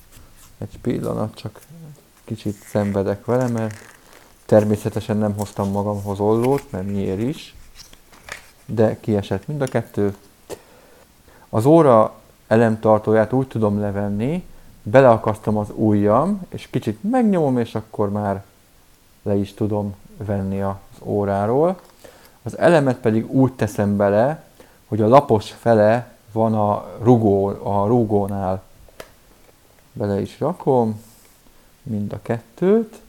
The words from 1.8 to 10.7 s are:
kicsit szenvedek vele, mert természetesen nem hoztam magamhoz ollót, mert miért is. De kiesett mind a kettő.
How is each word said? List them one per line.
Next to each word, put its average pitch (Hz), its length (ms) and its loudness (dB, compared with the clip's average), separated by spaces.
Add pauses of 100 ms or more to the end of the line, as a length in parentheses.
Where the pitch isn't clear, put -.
kicsit 107 320 -8
szenvedek 101 680 -4
vele, 123 220 0
mert 113 280 -4 (680)
természetesen 107 720 0
nem 107 200 -2
hoztam 101 340 -4
magamhoz 101 480 -4
ollót, 117 520 0
mert 95 140 -8
miért 98 360 -6
is. 139 340 -8 (1080)
De 110 340 0
kiesett 110 480 -4
mind 147 140 -6
a 135 40 -2
kettő. 104 500 -4 (1300)